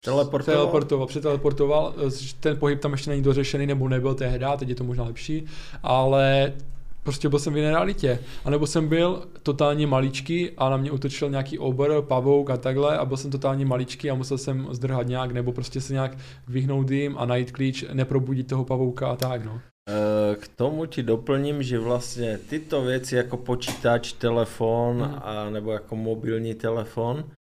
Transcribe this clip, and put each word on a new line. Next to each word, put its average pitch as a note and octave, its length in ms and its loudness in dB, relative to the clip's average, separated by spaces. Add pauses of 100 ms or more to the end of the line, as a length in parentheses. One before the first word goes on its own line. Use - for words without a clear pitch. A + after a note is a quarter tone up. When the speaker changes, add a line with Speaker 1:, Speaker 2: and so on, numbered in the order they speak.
Speaker 1:
Teleportoval? C#3+ 560 2
Speaker 2:
Teleportoval, C#3+ 460 2
přeteleportoval, C#3+ 880 2 (120)
eh, C3+ 40 2 (300)
ten D3+ 160 2
pohyb C#3+ 240 2
tam C#3+ 120 0
ještě C#3 180 -4
není C#3 120 0
dořešený, C#3 440 2
nebo C3+ 220 2
nebyl C3 260 2
tehda, C3 420 0
teď C3+ 120 -6
je B2 60 -2
to B2+ 100 -4
možná B2 200 -2
lepší, D3+ 400 -4 (380)
ale C3+ 720 4 (500)
prostě C#3+ 260 0
byl C#3+ 100 4
jsem D3 140 0
v D3 40 0
jiné D3+ 140 2
realitě. D#3+ 480 2 (260)
A C3+ 60 0
nebo D3 160 2
jsem D#3 220 2
byl E3+ 400 2 (140)
totálně D3 440 2
maličký C#3 640 0
a C3+ 200 0
na C3+ 60 2
mě C#3 140 0
útočil C#3+ 400 -2
nějaký C#3 280 -4
obr, C#3+ 440 2
pavouk C#3 480 4
a B2+ 60 2
takhle C#3 420 2
a D3+ 60 0
byl C3+ 120 -4
jsem C3+ 140 -6
totálně C3+ 360 0
maličký C3 440 -2
a C3 40 0
musel C3 240 -2
jsem C3+ 320 -2
zdrhat B2+ 360 -2
nějak, B2+ 260 -2
nebo B2 200 -2
prostě B2+ 280 -6
se C3 120 -6
nějak C3+ 260 -2 (300)
vyhnout C3 420 0
jim C#3 280 0
a B2+ 80 -2
najít B2 260 0
klíč, C3 400 -2
neprobudit C3 560 0
toho C3 160 0
pavouka B2+ 440 0
a B2+ 80 -2
tak, B2+ 280 -4
no. A2 160 -10 (300)
Speaker 1:
Eh, G#2 460 2
k - 120 -14
tomu D#3 380 -2
ti D#3 160 -6
doplním, C#3+ 600 0
že B2+ 160 -2
vlastně A#2 600 -2 (100)
tyto D3+ 340 -2
věci B2+ 340 0
jako B2 200 0
počítač, A#2+ 760 0
telefon A#2 840 0
Speaker 2:
Mhm. A#2+ 260 -2
Speaker 1:
a, G#2+ 280 -6
nebo G#2+ 220 -4
jako G#2+ 240 -6
mobilní A2+ 580 -2
telefon A#2 680 -2 (180)